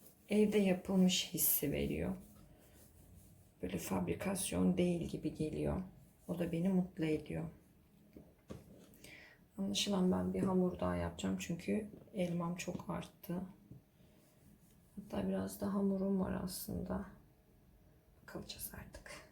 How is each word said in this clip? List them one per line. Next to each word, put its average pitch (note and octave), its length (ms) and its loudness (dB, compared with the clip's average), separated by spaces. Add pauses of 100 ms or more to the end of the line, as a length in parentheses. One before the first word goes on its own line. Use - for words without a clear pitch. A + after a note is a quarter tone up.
(300)
evde G#3 280 6
yapılmış F#3 760 4
hissi - 380 2
veriyor. D3 420 0 (1500)
Böyle F#3 160 -4
fabrikasyon F3+ 1000 0
değil F3 240 4
gibi D#3 340 -4
geliyor. D3+ 460 -2 (460)
O E3+ 120 -2
da E3 120 0
beni E3+ 180 2
mutlu F3+ 360 2
ediyor. D#3 380 0 (2250)
Anlaşılan G3 540 2
ben F#3 220 2
bir F#3+ 100 2
hamur F#3 360 4
daha F3+ 160 2
yapacağım. F3 440 -2
Çünkü G3+ 480 -2 (260)
elmam F3 420 0
çok - 340 -8
arttı. F3 520 -6 (1500)
Hatta G3 320 -4
biraz F#3+ 340 -2
da G3+ 120 -2
hamurum G3 460 2
var F#3+ 140 0 (100)
aslında. F#3 640 -6 (1200)
Bakacağız - 460 -10
artık. - 380 -14 (200)